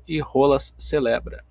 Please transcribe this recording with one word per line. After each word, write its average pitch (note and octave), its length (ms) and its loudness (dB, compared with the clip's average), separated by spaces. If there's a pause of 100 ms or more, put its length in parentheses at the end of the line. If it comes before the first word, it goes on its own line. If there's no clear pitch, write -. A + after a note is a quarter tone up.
e D#3+ 140 -4
Rolas C3+ 580 2
celebra. - 720 -4